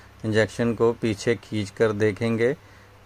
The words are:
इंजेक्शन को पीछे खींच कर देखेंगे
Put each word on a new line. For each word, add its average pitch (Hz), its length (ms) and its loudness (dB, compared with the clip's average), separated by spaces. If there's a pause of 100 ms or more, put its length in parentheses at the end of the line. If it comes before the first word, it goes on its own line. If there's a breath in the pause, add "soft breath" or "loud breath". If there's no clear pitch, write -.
(260 loud breath)
इंजेक्शन 110 480 0
को 117 200 2
पीछे 117 420 -2
खींच 104 340 -6
कर 113 220 2
देखेंगे 110 640 0 (520 loud breath)